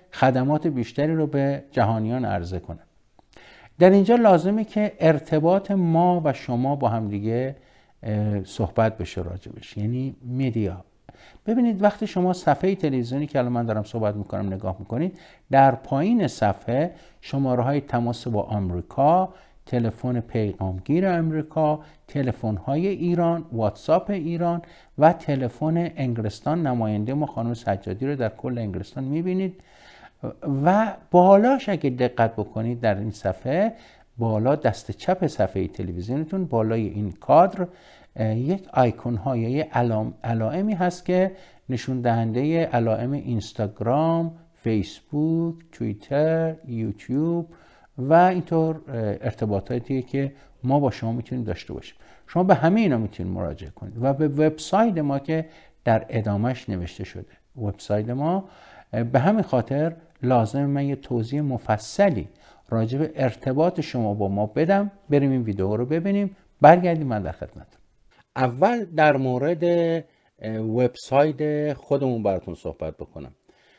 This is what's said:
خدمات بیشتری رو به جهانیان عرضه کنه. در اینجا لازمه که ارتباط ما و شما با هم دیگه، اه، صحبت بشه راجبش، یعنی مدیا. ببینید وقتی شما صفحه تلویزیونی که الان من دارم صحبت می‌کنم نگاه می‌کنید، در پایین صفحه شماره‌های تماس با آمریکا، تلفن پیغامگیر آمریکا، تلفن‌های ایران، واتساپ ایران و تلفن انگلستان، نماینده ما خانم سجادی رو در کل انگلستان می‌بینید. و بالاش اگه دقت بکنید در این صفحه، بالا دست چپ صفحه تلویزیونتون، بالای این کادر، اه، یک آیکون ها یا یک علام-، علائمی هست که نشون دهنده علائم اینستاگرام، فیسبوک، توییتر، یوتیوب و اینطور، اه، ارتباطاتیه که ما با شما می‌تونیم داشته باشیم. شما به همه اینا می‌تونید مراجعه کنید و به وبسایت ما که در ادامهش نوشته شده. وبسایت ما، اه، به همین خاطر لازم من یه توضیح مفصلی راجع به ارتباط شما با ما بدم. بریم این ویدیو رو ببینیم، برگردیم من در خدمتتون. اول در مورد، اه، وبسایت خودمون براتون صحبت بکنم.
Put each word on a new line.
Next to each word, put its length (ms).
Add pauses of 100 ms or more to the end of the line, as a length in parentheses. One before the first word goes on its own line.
(120)
خدمات 560
بیشتری 480
رو 120
به 440
جهانیان 540
عرضه 340
کنه. 200 (1000)
در 80
اینجا 260
لازمه 500
که 340
ارتباط 720
ما 540
و 80
شما 420
با 140
هم 200
دیگه، 460 (480)
اه، 400
صحبت 540
بشه 240
راجبش، 560
یعنی 380 (140)
مدیا. 560 (600)
ببینید 360
وقتی 260
شما 260
صفحه 420
تلویزیونی 520
که 120
الان 120
من 140
دارم 180
صحبت 320
می‌کنم 380
نگاه 260
می‌کنید، 400 (320)
در 240
پایین 520
صفحه 640 (300)
شماره‌های 600
تماس 460
با 140
آمریکا، 920 (320)
تلفن 540
پیغامگیر 880
آمریکا، 720 (280)
تلفن‌های 800
ایران، 640
واتساپ 580
ایران 520 (360)
و 160
تلفن 640
انگلستان، 880
نماینده 460
ما 120
خانم 280
سجادی 520
رو 100
در 140
کل 280
انگلستان 460
می‌بینید. 580 (1040)
و 320 (140)
بالاش 580
اگه 200
دقت 460
بکنید 440
در 200
این 120
صفحه، 640 (440)
بالا 380
دست 360
چپ 360
صفحه 400
تلویزیونتون، 800
بالای 420
این 240
کادر، 560 (480)
اه، 220
یک 360
آیکون 420
ها 220
یا 120
یک 240
علام-، 400 (100)
علائمی 500
هست 320
که 260 (380)
نشون 320
دهنده 640
علائم 460
اینستاگرام، 1200 (180)
فیسبوک، 1000 (160)
توییتر، 840 (120)
یوتیوب 800 (500)
و 160
اینطور، 600
اه، 80 (120)
ارتباطاتیه 1080
که 320 (300)
ما 160
با 120
شما 200
می‌تونیم 320
داشته 300
باشیم. 220 (320)
شما 160
به 120
همه 260
اینا 160
می‌تونید 360
مراجعه 360
کنید 320
و 120
به 140
وبسایت 720
ما 220
که 260 (380)
در 260
ادامهش 600
نوشته 340
شده. 280 (240)
وبسایت 540
ما، 400 (440)
اه، 100
به 160
همین 220
خاطر 540 (280)
لازم 420
من 200
یه 100
توضیح 460
مفصلی 840 (420)
راجع 280
به 180
ارتباط 640
شما 320
با 140
ما 180
بدم. 460 (180)
بریم 220
این 100
ویدیو 340
رو 100
ببینیم، 500 (260)
برگردیم 460
من 140
در 100
خدمتتون. 500 (540)
اول 500
در 320
مورد، 460
اه، 920
وبسایت 1160
خودمون 500
براتون 320
صحبت 420
بکنم. 380 (420)